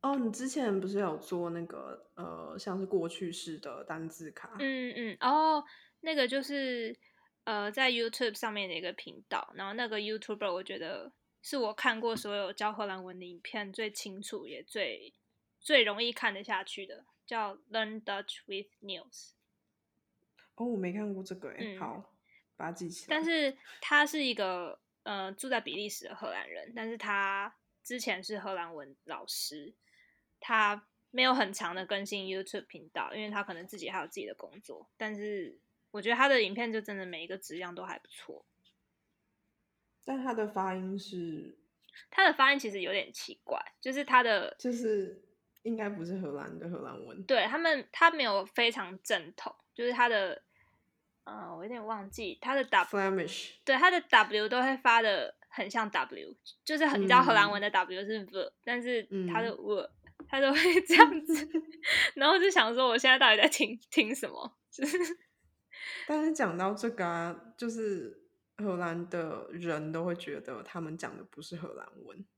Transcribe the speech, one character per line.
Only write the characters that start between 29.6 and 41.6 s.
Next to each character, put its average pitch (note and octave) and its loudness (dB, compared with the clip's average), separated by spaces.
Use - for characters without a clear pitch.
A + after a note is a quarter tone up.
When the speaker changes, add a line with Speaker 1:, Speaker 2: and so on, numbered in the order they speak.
Speaker 2:
他 G#3+ 2
没 B3+ 2
有 B3+ 6
很 G#3+ 2
长 F3+ -6
的 F#3 -4
更 G3 -2
新 G3 -6
YouTube F#3+ -6
频 D#3+ -20
道， G#2 -4
因 G#3+ -6
为 G#3 -8
他 G3+ -4
可 G3 -8
能 E3+ -14
自 F#3+ -14
己 E3+ -8
还 F#3 -6
有 - -4
自 - -16
己 C#3+ -10
的 - -10
工 - -18
作， F2 -18
但 G#3+ -6
是 G3+ -8
我 G#3 -10
觉 G#3 0
得 A#3 4
他 C4+ 6
的 C4+ 8
影 G3+ 2
片 A#3 -4
就 A3 -2
真 G#3 -8
的 F#3+ -6
每 E3+ -10
一 E3+ -14
个 F#3 -8
质 E3 -12
量 F3 -8
都 F3+ -10
还 F#3 -10
不 - -18
错。 - -18
Speaker 1:
但 C4 -4
他 B3+ -2
的 G#3+ -2
发 F#3+ -4
音 F#3+ -6
是？ E3+ -8